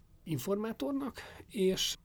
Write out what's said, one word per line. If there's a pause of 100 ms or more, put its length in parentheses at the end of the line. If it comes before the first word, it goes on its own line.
(240)
informátornak, (280)
és